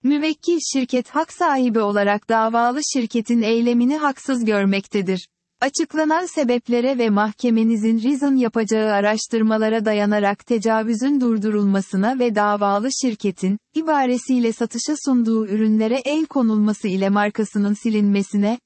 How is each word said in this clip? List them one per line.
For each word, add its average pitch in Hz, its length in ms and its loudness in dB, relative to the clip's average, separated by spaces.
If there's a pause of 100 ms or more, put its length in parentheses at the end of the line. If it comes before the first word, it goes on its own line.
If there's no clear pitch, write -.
Müvekkil 302 560 0 (140)
şirket 254 360 -2
hak 311 240 -4
sahibi 262 460 0
olarak 202 500 0
davalı 233 500 2 (140)
şirketin 233 480 0
eylemini 240 560 2
haksız 277 480 -2
görmektedir. 196 800 0 (340)
Açıklanan 311 640 -2
sebeplere 247 720 0
ve 240 120 0
mahkemenizin 226 920 0
Riz'in 277 360 0
yapacağı 220 560 0
araştırmalara 220 920 0
dayanarak 208 600 0
tecavüzün 226 760 0
durdurulmasına 208 960 0
ve 240 160 0
davalı 208 540 0 (120)
şirketin, 208 560 -2 (180)
ibaresiyle 254 760 0
satışa 240 420 -4 (100)
sunduğu 226 420 0
ürünlere 220 580 0
el 302 200 0
konulması 214 640 0
ile 190 220 0
markasının 208 640 0
silinmesine 208 920 0